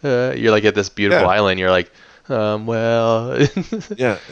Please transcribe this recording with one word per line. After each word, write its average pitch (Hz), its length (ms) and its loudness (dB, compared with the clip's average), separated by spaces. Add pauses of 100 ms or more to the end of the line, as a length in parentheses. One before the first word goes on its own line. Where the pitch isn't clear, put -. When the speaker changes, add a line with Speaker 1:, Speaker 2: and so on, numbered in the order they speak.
Speaker 1:
uh," 131 320 -2
you're, 113 160 2
like, 107 120 2
at 104 120 2
this 98 120 -2
beautiful 101 380 2
Speaker 2:
Yeah. 90 60 2
Speaker 1:
island, 98 260 2
you're 92 140 0
like, 90 180 0 (380)
"Um, 107 380 -2
well." 113 680 -2 (340)
<laughs> 208 260 -10
Speaker 2:
Yeah, 117 220 -2 (140)